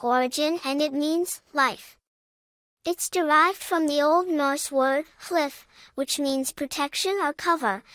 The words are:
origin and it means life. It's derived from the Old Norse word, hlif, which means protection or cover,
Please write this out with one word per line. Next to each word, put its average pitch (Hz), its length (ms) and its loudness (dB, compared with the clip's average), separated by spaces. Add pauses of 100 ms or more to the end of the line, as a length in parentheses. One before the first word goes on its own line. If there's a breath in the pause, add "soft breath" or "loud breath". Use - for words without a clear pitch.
origin 254 600 0
and 277 200 0
it 285 100 0
means 311 480 0 (100)
life. 262 460 -2 (880)
It's - 240 -4
derived 330 480 2
from 330 300 0
the 285 160 2
Old 339 240 4
Norse 294 440 0
word, 269 340 2 (180)
hlif, 302 420 -2 (300 loud breath)
which 269 240 -4
means 269 320 -2
protection 302 680 -4
or 294 140 0
cover, 254 480 0 (140 loud breath)